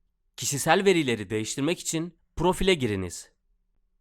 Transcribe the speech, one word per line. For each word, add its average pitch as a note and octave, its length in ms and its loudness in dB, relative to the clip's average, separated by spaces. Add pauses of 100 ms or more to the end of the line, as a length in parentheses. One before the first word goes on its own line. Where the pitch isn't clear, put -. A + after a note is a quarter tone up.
(360)
Kişisel E3 480 2
verileri B2 460 2
değiştirmek C3+ 500 -2
için E3 380 -6 (180)
profile F#3 380 2
giriniz. G2+ 580 -4 (680)